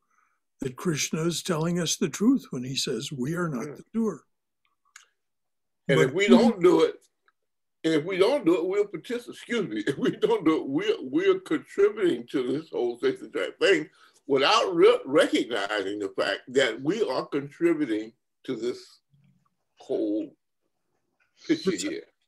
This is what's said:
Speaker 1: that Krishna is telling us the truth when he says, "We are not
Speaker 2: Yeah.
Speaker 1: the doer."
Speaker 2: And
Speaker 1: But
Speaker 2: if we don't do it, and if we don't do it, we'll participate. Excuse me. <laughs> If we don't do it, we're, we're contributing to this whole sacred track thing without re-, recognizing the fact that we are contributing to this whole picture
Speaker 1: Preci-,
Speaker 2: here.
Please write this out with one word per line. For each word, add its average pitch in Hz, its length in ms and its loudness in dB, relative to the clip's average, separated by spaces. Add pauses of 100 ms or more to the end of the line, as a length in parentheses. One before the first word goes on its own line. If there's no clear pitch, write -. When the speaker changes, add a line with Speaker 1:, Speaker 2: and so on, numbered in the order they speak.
(600)
Speaker 1:
that 131 160 -8
Krishna 160 480 -2
is 170 180 -2
telling 170 360 -2
us 160 180 -2
the - 120 -2
truth 226 420 2
when 127 140 -6
he 135 120 -6
says, 123 360 -4
"We 139 280 -4
are 175 80 -2
not 127 180 -6
Speaker 2:
Yeah. 139 140 -12
Speaker 1:
the - 40 -20 (140)
doer." 208 200 -2 (1700)
Speaker 2:
And 131 100 4
Speaker 1:
But 131 100 4
Speaker 2:
if 135 60 -6
we 202 140 0
don't 233 300 6 (120)
do 165 40 6 (120)
it, - 100 -6 (880)
and 160 100 2
if 147 100 2
we 190 120 -4
don't 226 300 4
do 170 120 4
it, 170 120 -2
we'll 202 160 0 (100)
participate. 233 400 -10
Excuse 226 320 -4
me. 107 160 -6
<laughs> - 80 0
If 139 60 -6
we 240 120 0 (160)
don't 208 240 0
do 160 100 4
it, - 60 -10 (100)
we're, 415 240 -2 (160)
we're 370 240 2 (140)
contributing 180 760 0
to 156 60 -2 (140)
this 151 180 -8
whole 123 280 -4
sacred 127 360 -4
track 98 260 -4
thing 170 200 4 (460)
without 160 480 4
re-, 202 280 6 (200)
recognizing 107 800 -2
the 95 160 -6
fact 98 200 0 (200)
that 120 120 2 (160)
we 202 80 0 (180)
are 160 120 -4 (120)
contributing 143 680 -2 (400)
to 120 80 -4 (100)
this - 160 -6 (1040)
whole 110 380 -4 (1300)
picture 175 240 0
Speaker 1:
Preci-, - 220 -6
Speaker 2:
here. - 140 -12 (200)